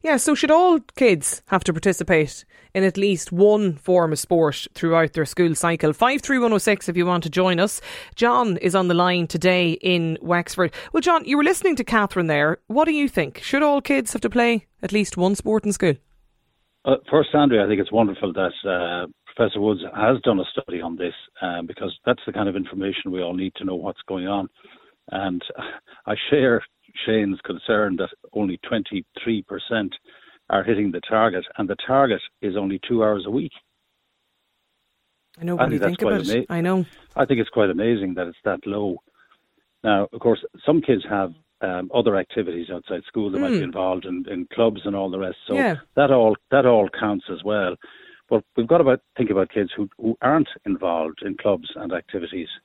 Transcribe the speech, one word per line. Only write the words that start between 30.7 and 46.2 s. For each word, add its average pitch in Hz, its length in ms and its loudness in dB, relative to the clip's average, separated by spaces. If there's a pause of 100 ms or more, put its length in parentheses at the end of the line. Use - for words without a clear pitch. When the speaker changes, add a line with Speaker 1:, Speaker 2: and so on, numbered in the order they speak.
Speaker 2:
the 87 100 -6
target, 110 420 0 (140)
and 101 100 -4
the 98 80 -4 (120)
target 127 340 2 (220)
is 98 120 -4
only 98 320 -4
two 113 160 0
hours 104 220 0
a 95 60 -6
week. 147 200 -4 (1900)
Speaker 1:
I - 20 -12
know, 175 140 -4
Speaker 2:
I 120 60 2
Speaker 1:
when 139 80 0
you - 80 0
Speaker 2:
think - 200 0
Speaker 1:
think 110 120 0
Speaker 2:
that's - 100 0
Speaker 1:
about - 40 -6
Speaker 2:
quite - 120 0
Speaker 1:
it. - 120 -2
Speaker 2:
ama- 175 80 -4
Speaker 1:
I 170 40 -2
know. 185 240 0 (300)
Speaker 2:
I 135 100 2
think 120 140 0
it's 110 100 -2
quite 104 220 2
amazing 98 420 -2
that 90 140 -6
it's 87 180 -16
that 95 220 -4
low. 101 300 -4 (880)
Now, 101 300 2
of 117 60 -14
course, 113 260 0 (200)
some 165 160 4
kids 110 280 2
have, 95 240 -2 (280)
um, 92 320 -4
other 117 220 4
activities 87 540 -4
outside 87 380 -8
school. 104 220 -4
They 95 100 -2
might 277 100 0
be 214 100 0
Speaker 1:
Mm. - 40 -2
Speaker 2:
involved 92 420 -4
in, 90 240 -6
in 87 240 -8
clubs 113 320 0
and 101 100 -4
all 98 140 -4
the 92 100 -6
rest. 92 180 -6 (100)
So - 80 -2
Speaker 1:
Yeah. 226 220 0 (180)
Speaker 2:
that 139 160 4
all, 113 240 6 (160)